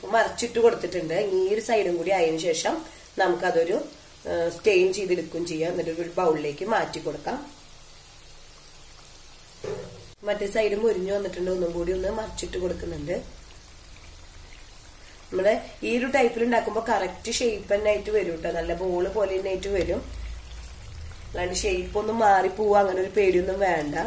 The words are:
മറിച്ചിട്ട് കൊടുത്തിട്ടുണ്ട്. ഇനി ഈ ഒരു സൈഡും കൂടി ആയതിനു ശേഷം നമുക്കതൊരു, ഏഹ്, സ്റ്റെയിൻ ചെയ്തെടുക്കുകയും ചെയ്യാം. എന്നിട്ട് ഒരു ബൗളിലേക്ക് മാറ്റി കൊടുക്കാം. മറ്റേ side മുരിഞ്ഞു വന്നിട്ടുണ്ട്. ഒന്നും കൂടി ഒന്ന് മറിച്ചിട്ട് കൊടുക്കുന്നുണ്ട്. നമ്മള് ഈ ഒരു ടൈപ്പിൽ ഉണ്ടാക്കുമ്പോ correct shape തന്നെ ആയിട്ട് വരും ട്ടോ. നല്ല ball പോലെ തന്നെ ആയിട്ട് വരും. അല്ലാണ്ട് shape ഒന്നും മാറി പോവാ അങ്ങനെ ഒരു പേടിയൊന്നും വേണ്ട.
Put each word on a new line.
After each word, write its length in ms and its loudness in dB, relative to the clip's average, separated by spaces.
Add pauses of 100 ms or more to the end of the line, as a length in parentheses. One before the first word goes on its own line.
(160)
മറിച്ചിട്ട് 500 2
കൊടുത്തിട്ടുണ്ട്. 520 2 (100)
ഇനി 180 0
ഈ 100 2
ഒരു 140 -2
സൈഡും 300 2
കൂടി 180 0
ആയതിനു 300 2
ശേഷം 280 0 (460)
നമുക്കതൊരു, 560 2 (540)
ഏഹ്, 240 0
സ്റ്റെയിൻ 320 6 (100)
ചെയ്തെടുക്കുകയും 540 -2
ചെയ്യാം. 220 -2
എന്നിട്ട് 320 -4
ഒരു 140 -12
ബൗളിലേക്ക് 540 0
മാറ്റി 340 0
കൊടുക്കാം. 300 -6 (3000)
മറ്റേ 180 -2 (100)
side 280 2
മുരിഞ്ഞു 340 2
വന്നിട്ടുണ്ട്. 380 -4
ഒന്നും 220 0
കൂടി 200 -2
ഒന്ന് 220 -2
മറിച്ചിട്ട് 440 -8
കൊടുക്കുന്നുണ്ട്. 520 -4 (2250)
നമ്മള് 240 4 (340)
ഈ 100 0
ഒരു 180 0
ടൈപ്പിൽ 320 4
ഉണ്ടാക്കുമ്പോ 420 2
correct 500 0
shape 340 0
തന്നെ 180 2
ആയിട്ട് 260 0
വരും 240 0
ട്ടോ. 160 -2
നല്ല 140 -2 (100)
ball 240 0 (100)
പോലെ 200 2
തന്നെ 160 -2
ആയിട്ട് 260 -4
വരും. 240 0 (1300)
അല്ലാണ്ട് 340 -4
shape 380 0
ഒന്നും 180 -2
മാറി 380 6
പോവാ 240 6
അങ്ങനെ 200 2
ഒരു 160 -2
പേടിയൊന്നും 420 4
വേണ്ട. 360 0 (120)